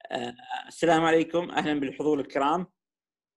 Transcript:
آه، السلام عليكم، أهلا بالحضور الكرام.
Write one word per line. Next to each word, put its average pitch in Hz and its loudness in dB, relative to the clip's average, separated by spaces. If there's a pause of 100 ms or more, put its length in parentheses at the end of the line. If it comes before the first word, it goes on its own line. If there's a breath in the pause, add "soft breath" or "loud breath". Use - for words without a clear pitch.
(120)
آه، 123 -6 (340)
السلام 165 2
عليكم، 165 2
أهلا 151 0
بالحضور 143 0
الكرام. 147 0 (680)